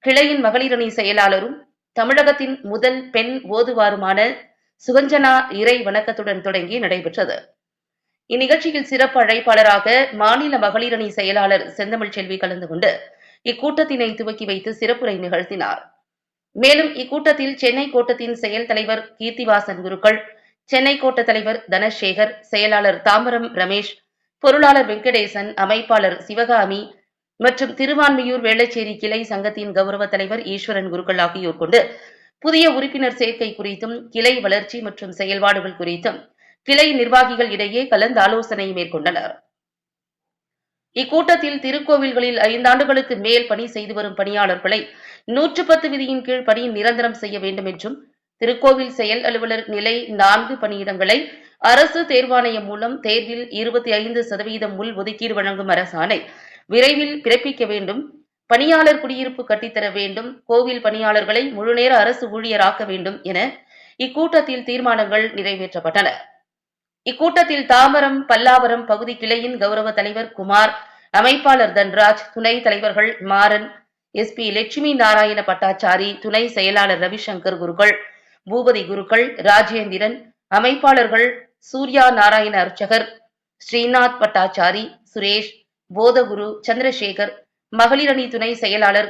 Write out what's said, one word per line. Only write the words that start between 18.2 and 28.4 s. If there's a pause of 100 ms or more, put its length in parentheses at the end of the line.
செயல்
தலைவர் (140)
கீர்த்திவாசன்
குருக்கள், (520)
சென்னை
கோட்ட
தலைவர் (100)
தனசேகர், (100)
செயலாளர்
தாம்பரம்
ரமேஷ், (520)
பொருளாளர்
வெங்கடேசன்,
அமைப்பாளர்
சிவகாமி (600)
மற்றும்
திருவான்மியூர்